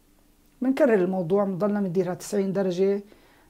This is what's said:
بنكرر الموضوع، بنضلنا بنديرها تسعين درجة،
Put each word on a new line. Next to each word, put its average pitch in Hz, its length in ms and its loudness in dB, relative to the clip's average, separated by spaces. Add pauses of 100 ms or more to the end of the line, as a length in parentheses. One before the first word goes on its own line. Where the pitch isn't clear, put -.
(600)
بنكرر 269 320 2
الموضوع، 190 500 2
بنضلنا 202 380 -2
بنديرها 180 320 -2
تسعين 196 400 -4
درجة، 196 500 0 (460)